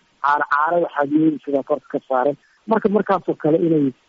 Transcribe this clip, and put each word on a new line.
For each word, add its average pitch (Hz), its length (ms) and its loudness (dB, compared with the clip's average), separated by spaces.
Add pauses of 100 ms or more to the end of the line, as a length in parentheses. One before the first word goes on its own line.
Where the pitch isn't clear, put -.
(220)
caara 143 260 0
caara 156 300 0
waxaad 143 340 -2
yeeli 156 280 2
sidaa 139 220 -2
korka 143 260 -4
ka 143 160 -6
saaran. 135 320 0 (320)
Marka 220 200 0
markaasoo 190 460 0
kale 160 240 0
inay 160 280 2 (220)